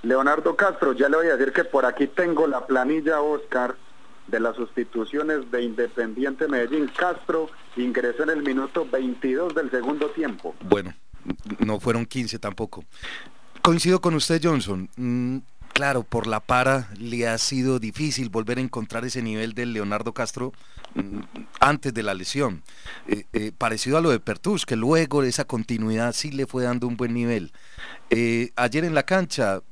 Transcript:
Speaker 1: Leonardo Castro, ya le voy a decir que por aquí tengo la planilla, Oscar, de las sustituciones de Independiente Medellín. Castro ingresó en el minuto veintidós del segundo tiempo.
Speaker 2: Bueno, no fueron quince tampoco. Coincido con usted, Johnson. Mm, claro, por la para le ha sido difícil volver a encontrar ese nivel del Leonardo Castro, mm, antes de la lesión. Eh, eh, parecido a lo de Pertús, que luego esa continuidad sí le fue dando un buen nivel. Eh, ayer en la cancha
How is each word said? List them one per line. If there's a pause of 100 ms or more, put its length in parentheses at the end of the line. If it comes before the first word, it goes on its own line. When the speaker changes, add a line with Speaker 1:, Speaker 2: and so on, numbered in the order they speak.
Speaker 1:
Leonardo
Castro,
ya
le
voy
a
decir
que
por
aquí
tengo
la
planilla,
Oscar, (500)
de
las
sustituciones
de
Independiente
Medellín.
Castro (280)
ingresó
en
el
minuto
veintidós
del
segundo
tiempo. (100)
Speaker 2:
Bueno, (680)
no
fueron
quince
tampoco. (800)
Coincido
con
usted,
Johnson.
Mm, (340)
claro,
por
la
para (100)
le
ha
sido
difícil
volver
a
encontrar
ese
nivel
del
Leonardo
Castro, (420)
mm, (400)
antes
de
la
lesión. (460)
Eh,
eh,
parecido
a
lo
de
Pertús,
que
luego
esa
continuidad
sí
le
fue
dando
un
buen
nivel. (580)
Eh,
ayer
en
la
cancha (100)